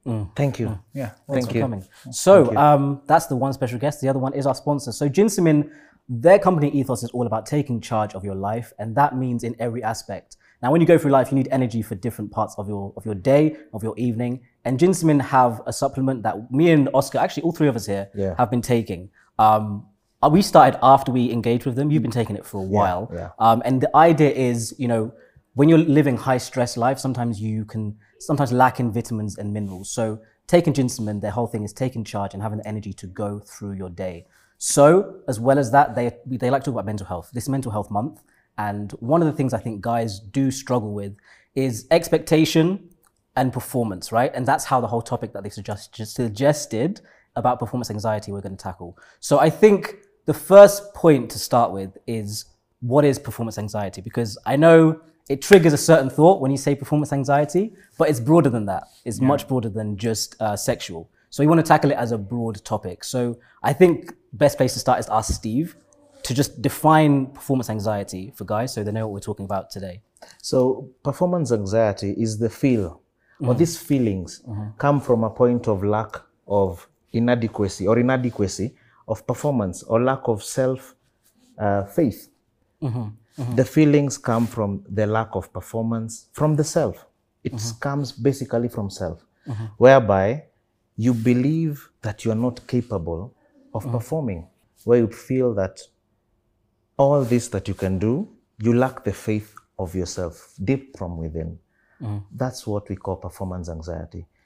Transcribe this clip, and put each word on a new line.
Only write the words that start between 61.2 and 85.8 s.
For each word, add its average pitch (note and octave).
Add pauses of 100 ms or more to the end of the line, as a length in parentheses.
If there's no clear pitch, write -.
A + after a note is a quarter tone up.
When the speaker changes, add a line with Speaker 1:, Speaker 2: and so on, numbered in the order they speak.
Speaker 1:
So -
we D3+
wanna E3
tackle D3+
it -
as A#2
a A2+
broad A2
topic. F#2+
So A#2+ (240)
I -
think - (180)
best C#3
place B2+
to -
start B2
is A#2
to G#2
ask A2
Steve B2 (480)
to C3
just B2+
define D3
performance C3
anxiety G2+
for G2+
guys A2
so G#2+
they G2+
know A2
what G#2
we're G2+
talking G2+
about F#2+
today. F#2+ (400)
Speaker 2:
So C3 (160)
performance E3
anxiety G#2
is A2
the A#2
feel, A2 (400)
or B2+
Speaker 1:
Mm. A#2+
Speaker 2:
these E3
feelings G#2+
Speaker 1:
Mm-hmm. G#2+
Speaker 2:
come C#3+
from A2+
a A2
point B2
of G2
lack G#2 (260)
of G2 (240)
inadequacy A2+
or A#2
inadequacy A#2+ (340)
of G#2+
performance A#2+
or A2+
lack C3
of A2
self, C3 (640)
uh, G2+
faith. - (520)
Speaker 1:
Mm-hmm. B2 (420)
Mm-hmm. A#2+
Speaker 2:
The C3
feelings D3
come A#2
from G2+
the G#2
lack A2
of -
performance A2+